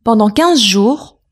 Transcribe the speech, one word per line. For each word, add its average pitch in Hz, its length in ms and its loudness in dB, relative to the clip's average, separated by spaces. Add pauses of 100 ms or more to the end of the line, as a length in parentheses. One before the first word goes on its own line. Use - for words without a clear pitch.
Pendant 214 280 2
quinze 320 300 0
jours, 208 600 -2 (120)